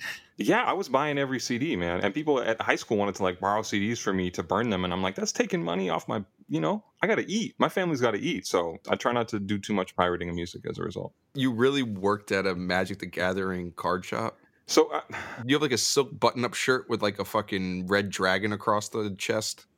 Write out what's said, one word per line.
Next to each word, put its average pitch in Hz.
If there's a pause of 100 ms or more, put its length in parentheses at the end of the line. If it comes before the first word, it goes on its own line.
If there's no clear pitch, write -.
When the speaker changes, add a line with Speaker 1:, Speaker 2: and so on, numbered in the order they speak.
(360)
Speaker 1:
Yeah, 185
I 135
was 175
buying 143
every 131
C 120
D, 143
man. 87
And 101
people 151
at 110
high 120
school -
wanted 101
to, 104
like, 92
borrow 101
C 104
Ds 110
for 104
me 92
to 98
burn 104
them. 92
And 90
I'm 92
like, 95
"That's 311
taking 190
money 175
off 165
my, 110 (240)
you 151
know, 180 (180)
I 170
gotta 190
eat. 196
My 135
family's 165
gotta 113
eat." 135
So 85 (100)
I 98
try 120
not 120
to 110
do 101
too 101
much 92
pirating 87
of 85
music 85
as -
a 85
result. 87 (200)
Speaker 2:
You 131
really 131
worked 104
at 95
a 95
Magic 92
the 98
Gathering 92
card 90
shop? 113 (280)
Speaker 1:
So, 160
uh, 151 (440)
Speaker 2:
You 131
have, 147
like, 151
a 113
silk 117
button-up 120
shirt 127
with, 110
like, 104
a 98
fucking 92
red 101
dragon 95
across 104
the 107
chest? - (120)